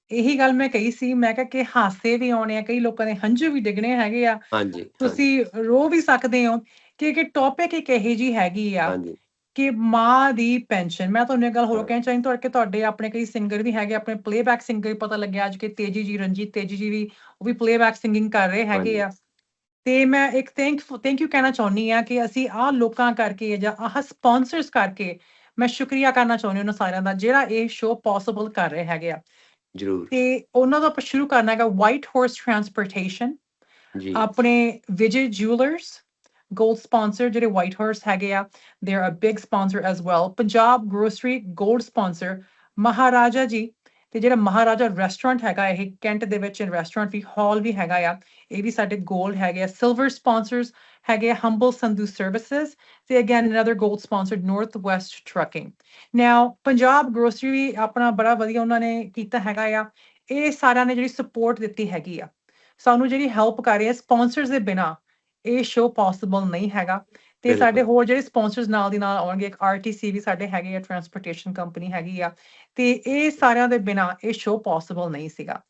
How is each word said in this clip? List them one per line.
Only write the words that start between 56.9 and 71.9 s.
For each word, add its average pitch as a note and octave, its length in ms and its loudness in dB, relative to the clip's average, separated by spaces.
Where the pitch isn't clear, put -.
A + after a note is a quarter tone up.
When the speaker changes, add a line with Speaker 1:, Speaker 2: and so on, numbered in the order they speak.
Speaker 1:
ਗਰੋਸਰੀ A#3 360 0
ਵੀ C4+ 280 0
ਆਪਣਾ A3+ 320 0
ਬੜਾ A3 240 2
ਵਧੀਆ A3 260 -2
ਉਹਨਾਂ A#3 200 0
ਨੇ A#3 340 -4
ਕੀਤਾ A#3 240 -4
ਹੈਗਾ G#3 240 -4
ਆ। G#3+ 280 -2
ਇਹ D4 220 0
ਸਾਰਿਆਂ B3 340 4
ਨੇ B3 80 0
ਜਿਹੜੀ B3 140 0
ਸਪੋਰਟ A#3 520 -2
ਦਿੱਤੀ G#3 300 -6
ਹੈਗੀ E3+ 300 -8
ਆ, D#3+ 80 -14
ਸਾਨੂੰ B3 300 4
ਜਿਹੜੀ C4+ 200 0
ਹੈਲਪ A3 320 2
ਕਰ A3+ 180 2
ਰਹੇ G#3+ 100 0
ਆ, B3 40 2
ਸਪਾਂਸਰਸ A#3+ 560 2
ਦੇ C4+ 100 0
ਬਿਨਾਂ F#3 360 -2
ਇਹ A#3+ 180 0
ਸ਼ੋਅ A#3 260 2
ਪੋਸੀਬਲ F#3+ 600 0
ਨਹੀਂ F#3+ 200 -2
ਹੈਗਾ। G3 340 -4
ਤੇ A#3+ 60 0
Speaker 2:
ਬਿਲਕੁਲ। A#3 180 4
Speaker 1:
ਸਾਡੇ A3+ 160 4
ਹੋਰ A#3+ 220 4
ਜਿਹੜੇ B3 180 2
ਸਪਾਂਸਰਸ A3+ 460 -2
ਨਾਲ G#3 220 2
ਦੀ G#3 80 -2
ਨਾਲ G3+ 180 -2
ਆਉਣਗੇ, F#3 300 -2
ਇੱਕ G3 160 -12
ਆਰ G3 160 2
ਟੀ G#3+ 140 -6
ਸੀ G#3 180 -6
ਵੀ G3+ 100 -4
ਸਾਡੇ G3 280 -4
ਹੈਗੇ F#3 280 -6
ਆ, F#3 40 -8
ਟਰਾਂਸਪੋਰਟੇਸ਼ਨ F#3 720 -10
ਕੰਪਨੀ F3 400 -10